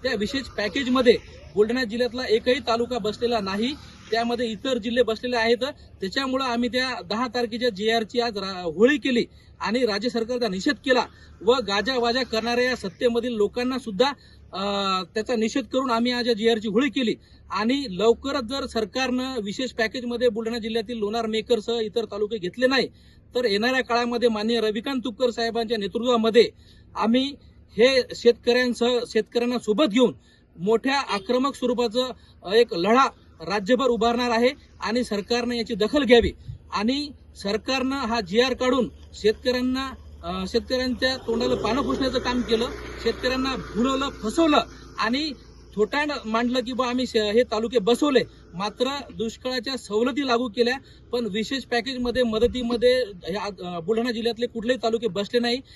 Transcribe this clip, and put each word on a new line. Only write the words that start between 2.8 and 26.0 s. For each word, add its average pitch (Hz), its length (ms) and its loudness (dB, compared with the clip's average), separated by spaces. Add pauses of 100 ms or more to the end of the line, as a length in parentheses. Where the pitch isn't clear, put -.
बसलेला 226 420 -2
नाही, 202 340 -2 (380)
त्यामध्ये 233 360 0
इतर 240 300 -2
जिल्हे 233 260 0
बसलेले 233 340 -2
आहेत. 226 200 2 (440)
त्याच्यामुळं 262 440 -2
आम्ही 240 240 0
त्या 247 360 -2
दहा 220 220 -2
तारखेच्या 240 420 -2
जीआरची 220 500 0
आज 233 180 -2
रा-, 190 260 -6
होळी 202 340 4
केली 240 280 0 (340)
आणि 240 260 0
राज्य 208 240 -2
सरकारचा 233 380 -2
निषेध 190 280 -2 (100)
केला 254 200 4 (360)
व 208 120 4
गाजावाजा 233 720 0
करणाऱ्या 233 400 0
या 254 120 0
सत्तेमधील 233 560 -2
लोकांना 240 480 0
सुद्धा, 226 300 0 (440)
अ, 190 100 -6 (400)
त्याचा - 320 -4
निषेध 226 300 0
करून 262 260 -2
आम्ही 233 200 2
आज 240 160 -2
या 240 60 2
जीआरची 226 340 2
होळी 233 220 2
केली. 240 260 0 (360)
आणि 240 380 0
लवकरच 233 540 0
जर 269 220 -6
सरकारनं 254 800 -2
विशेष 226 280 -4
पॅकेजमध्ये 240 580 -2
बुलढाणा 226 280 -2
जिल्ह्यातील 226 400 -4
लोणार 220 280 -2
मेकरसह 220 540 0
इतर 220 260 -2
तालुके 208 320 -4
घेतले 208 300 0
नाही, 254 200 2 (480)
तर 247 100 0
येणाऱ्या 240 380 0
काळामध्ये 240 460 0
माननीय 220 300 0
रविकांत 220 440 -2
तुपकर 247 260 -2
साहेबांच्या 233 480 -2
नेतृत्वामध्ये 220 720 4 (460)